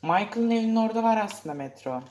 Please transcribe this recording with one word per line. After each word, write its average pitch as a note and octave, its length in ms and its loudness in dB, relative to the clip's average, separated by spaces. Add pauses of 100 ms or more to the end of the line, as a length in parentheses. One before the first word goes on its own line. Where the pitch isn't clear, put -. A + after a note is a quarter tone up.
Michael'ın G#3 480 0
evinin A3+ 260 2
orada A3 260 2
var A3+ 140 4
aslında G3+ 380 -6
metro. C3+ 560 -8